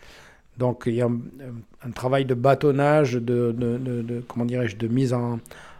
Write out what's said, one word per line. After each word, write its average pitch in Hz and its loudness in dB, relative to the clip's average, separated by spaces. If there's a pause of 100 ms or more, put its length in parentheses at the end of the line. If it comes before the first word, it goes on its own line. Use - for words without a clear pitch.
(580)
Donc 123 -2
il 120 0
y 120 0
a 120 2
un, 120 -2 (600)
un 123 -10
travail 131 0
de 127 0
bâtonnage, 139 4
de, 120 0
de, 120 -2
de, 123 -4
de, 120 -6
comment 120 -4
dirais-je, 120 -2
de 113 -2
mise 123 2
en, 120 -2 (400)